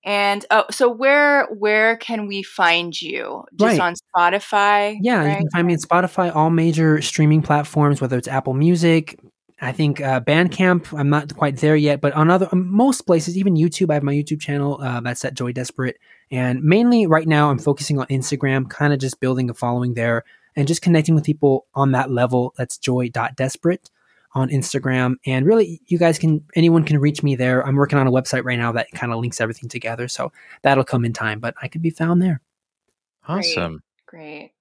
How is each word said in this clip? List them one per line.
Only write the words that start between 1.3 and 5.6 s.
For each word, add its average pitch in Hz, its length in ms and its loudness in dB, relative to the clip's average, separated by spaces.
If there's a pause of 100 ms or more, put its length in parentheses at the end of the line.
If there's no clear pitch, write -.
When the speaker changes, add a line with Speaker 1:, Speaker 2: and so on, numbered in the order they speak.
Speaker 1:
where 214 500 2
can 220 300 -8
we 196 160 -6
find 170 580 0
you? - 440 -10 (100)
Just 202 240 2
Speaker 2:
Right. - 0 -
Speaker 1:
on 175 140 0 (220)
Spotify, 202 880 2
Speaker 2:
Yeah, 220 220 0
you 147 60 2
Speaker 1:
right? 151 80 -2
Speaker 2:
can 156 120 -4
find 175 160 0